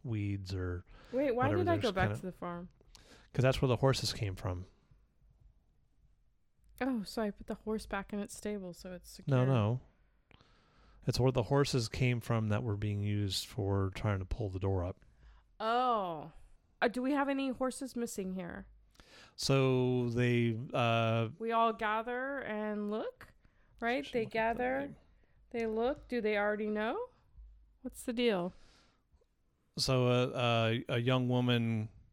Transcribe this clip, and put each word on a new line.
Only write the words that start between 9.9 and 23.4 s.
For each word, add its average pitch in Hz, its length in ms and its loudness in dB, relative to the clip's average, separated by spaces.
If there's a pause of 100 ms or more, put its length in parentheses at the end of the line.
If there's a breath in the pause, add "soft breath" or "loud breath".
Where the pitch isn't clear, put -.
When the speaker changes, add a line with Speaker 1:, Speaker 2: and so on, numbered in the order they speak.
Speaker 1:
It's 127 120 -2
where 131 120 4
the 127 120 0
horses 139 460 2
came 123 300 0
from 110 300 0
that 104 120 2
were 110 160 -2
being 104 240 -2
used 104 460 0
for 98 480 0
trying 101 240 0
to 95 60 -6
pull 107 240 -4
the 92 100 -6
door 95 260 2
up. 95 120 -8 (600 soft breath)
Speaker 2:
Oh. 214 720 0 (480 soft breath)
Uh, - 100 4
do 247 120 -2
we 262 120 2
have 277 160 2
any 269 200 0
horses 254 460 -4
missing 214 380 -4
here? 185 340 -8 (720 loud breath)
Speaker 1:
So 127 720 4
they, 120 480 2 (160)
uh, 113 560 2 (100)
Speaker 2:
We 226 120 -4
all 226 220 4
gather 240 680 -4
and 208 500 -4
look, 262 360 -8 (520 soft breath)